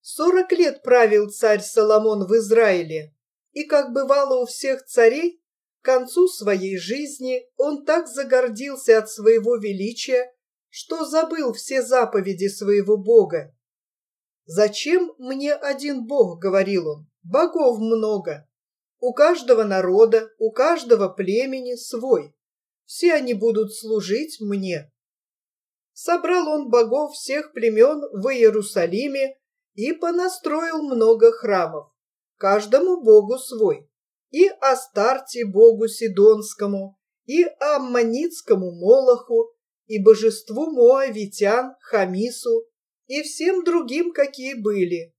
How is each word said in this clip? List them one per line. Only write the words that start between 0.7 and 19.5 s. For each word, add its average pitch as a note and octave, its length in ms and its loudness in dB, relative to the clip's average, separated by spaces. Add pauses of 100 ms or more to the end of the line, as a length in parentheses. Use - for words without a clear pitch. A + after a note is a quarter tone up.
правил G#3+ 460 4
царь G#3 320 0
Соломон G#3+ 640 2
в G3+ 80 0
Израиле, F#3+ 800 0 (380)
и, D4 100 -8
как C#4+ 300 0
бывало C4+ 480 0
у B3 40 -2
всех C4 380 -8
царей, C4+ 580 0 (380)
к - 60 -20
концу C4 420 2
своей F#3+ 500 -4
жизни B3+ 680 -8 (100)
он C#4+ 300 -4
так D#4+ 240 -2
загордился B3+ 880 0
от G#3+ 120 -2
своего A3 460 0
величия, A#3 760 -6 (340)
что - 380 -10
забыл D#4+ 480 -2
все - 280 -6
заповеди G#3 680 -2
своего G3+ 480 0
Бога. F#3+ 580 2 (880)
«Зачем A#3+ 760 0
мне C4+ 340 -4
один C#4+ 520 -6
Бог?» — A3 360 0
говорил F#3+ 480 -2
он, — D3 180 -12 (160)
«богов C4+ 560 0
много. G#3+ 680 -4 (540)
У B3 140 -4
каждого C4 500 4